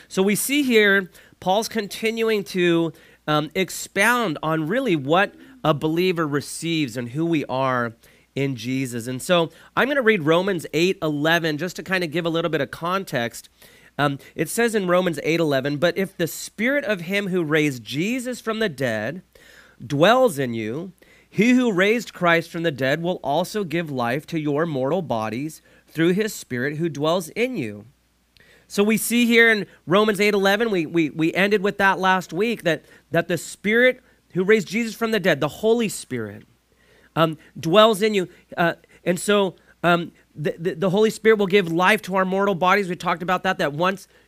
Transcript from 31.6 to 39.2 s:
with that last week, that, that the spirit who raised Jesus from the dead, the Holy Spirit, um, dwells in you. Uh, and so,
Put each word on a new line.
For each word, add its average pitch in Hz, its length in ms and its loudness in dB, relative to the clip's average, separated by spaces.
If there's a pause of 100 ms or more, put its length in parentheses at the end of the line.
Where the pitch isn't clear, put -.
with 202 160 -2
that 190 200 2
last 185 340 0
week, 208 300 -2
that, 165 220 -2 (240)
that 170 180 0
the 175 120 -2
spirit 247 600 0 (340)
who 180 100 0
raised 196 240 4
Jesus 220 260 -4
from 226 160 -4
the 220 100 0
dead, 165 200 2
the 151 80 0
Holy 226 420 0
Spirit, 110 560 -10 (680)
um, 160 240 0 (200)
dwells 202 440 4
in 220 100 2
you. 185 140 0 (280)
Uh, 170 180 0 (300)
and 175 160 -2
so, 202 360 0 (260)